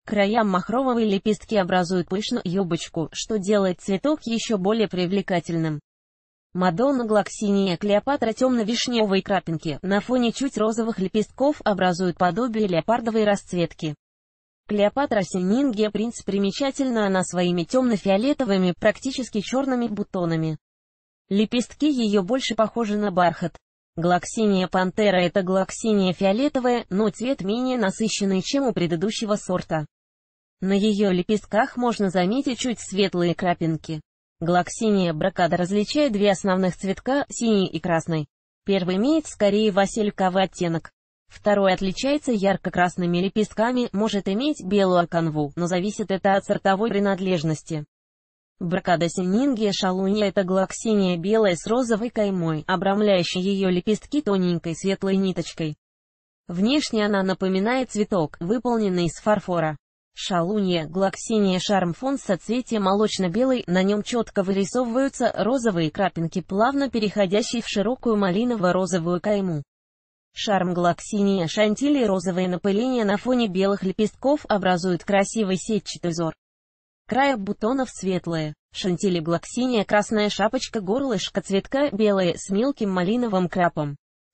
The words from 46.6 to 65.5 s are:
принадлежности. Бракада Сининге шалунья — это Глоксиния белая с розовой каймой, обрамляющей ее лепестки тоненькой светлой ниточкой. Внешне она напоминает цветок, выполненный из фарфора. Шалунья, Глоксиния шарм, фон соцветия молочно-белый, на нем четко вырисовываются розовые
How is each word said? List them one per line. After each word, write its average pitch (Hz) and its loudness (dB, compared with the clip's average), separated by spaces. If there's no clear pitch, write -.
принадлежности. 185 -2
Бракада 170 0
Сининге 208 0
шалунья — 196 0
это 196 0
Глоксиния 190 0
белая 202 2
с - -8
розовой 226 0
каймой, 180 -2
обрамляющей 190 0
ее 196 0
лепестки 208 0
тоненькой 180 0
светлой 190 -2
ниточкой. 170 -2
Внешне 214 0
она 202 2
напоминает 190 0
цветок, 208 -2
выполненный 208 0
из - -4
фарфора. 170 0
Шалунья, 180 -2
Глоксиния 190 0
шарм, 180 0
фон 269 -4
соцветия 220 -2
молочно-белый, 202 0
на 185 2
нем 208 0
четко 214 -2
вырисовываются 233 0
розовые 202 0